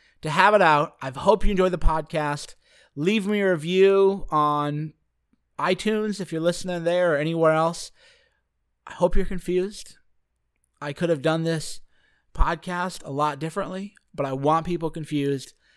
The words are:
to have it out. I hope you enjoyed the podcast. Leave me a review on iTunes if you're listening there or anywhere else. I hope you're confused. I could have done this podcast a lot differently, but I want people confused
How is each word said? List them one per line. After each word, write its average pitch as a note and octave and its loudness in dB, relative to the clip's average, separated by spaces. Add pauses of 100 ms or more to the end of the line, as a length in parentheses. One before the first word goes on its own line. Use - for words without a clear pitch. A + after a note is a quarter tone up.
(220)
to D#3 -6
have F#3 6
it G#3 6
out. D#3 4
I C3+ -8
hope F#3 2
you G#3 6
enjoyed F#3 2
the F3+ -4
podcast. D3+ 0 (400)
Leave F#3+ 0
me G#3 -2
a G3 2
review F#3+ 2
on D3 -2 (640)
iTunes G#3 -2
if F3 -12
you're D#3+ -4
listening F3 -4
there F3 2
or C#3+ 0
anywhere D#3+ 2
else. E3 -2 (920)
I - -18
hope F3 2
you're G3 6
confused. F3+ -6 (840)
I D3 -8
could E3 -2
have D#3 0
done D#3+ 0
this E3 -4 (560)
podcast F3 -2
a D3 -12
lot C#3+ -2
differently, F#3 -8 (180)
but D3 -4
I C3+ -6
want D3+ 0
people E3 -4
confused C#3+ -4 (240)